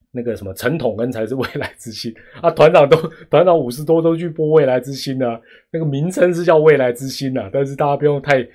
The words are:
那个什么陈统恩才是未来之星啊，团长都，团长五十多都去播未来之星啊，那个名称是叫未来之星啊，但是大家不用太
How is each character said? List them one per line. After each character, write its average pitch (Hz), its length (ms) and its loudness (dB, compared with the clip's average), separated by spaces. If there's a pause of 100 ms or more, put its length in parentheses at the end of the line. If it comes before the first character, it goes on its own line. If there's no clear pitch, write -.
(100)
那 123 120 -8
个 117 140 -4
什 101 80 -14
么 95 80 -10
陈 123 240 -4
统 110 220 -4
恩 123 120 -4
才 110 160 -6
是 120 80 -8
未 127 200 -6
来 - 240 -8
之 117 120 -16
星 113 240 -12 (280)
啊， 165 80 2
团 156 220 4
长 156 160 6
都， 160 80 6 (340)
团 156 140 4
长 175 140 4
五 123 120 -4
十 131 120 -10
多 160 200 2
都 165 120 2
去 170 140 -6
播 156 220 -4
未 156 160 4
来 127 120 0
之 131 140 -8
星 131 320 -8
啊， 113 160 -4 (320)
那 165 60 -6
个 160 80 -4
名 143 240 -2
称 180 220 2
是 170 120 -4
叫 165 140 4
未 151 180 6
来 127 160 0
之 135 160 -10
星 131 280 -6
啊， 104 140 -6
但 139 160 0
是 139 80 -10
大 147 120 -2
家 143 100 0
不 143 80 -2
用 147 160 2
太 135 340 0